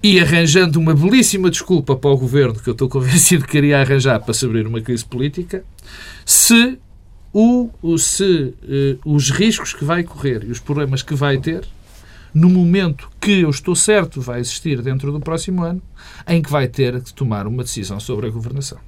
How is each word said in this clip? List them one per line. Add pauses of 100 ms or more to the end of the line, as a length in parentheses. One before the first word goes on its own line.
e
arranjando
uma
belíssima
desculpa
para
o
governo,
que
eu
estou
convencido
que
iria
arranjar
para
se
abrir
uma
crise
política, (600)
se, (540)
o, (140)
o,
se, (140)
eh,
os
riscos
que
vai
correr
e
os
problemas
que
vai
ter, (680)
no
momento (100)
que
eu
estou
certo
vai
existir
dentro
do
próximo
ano, (460)
em
que
vai
ter
que
tomar
uma
decisão
sobre
a
governação.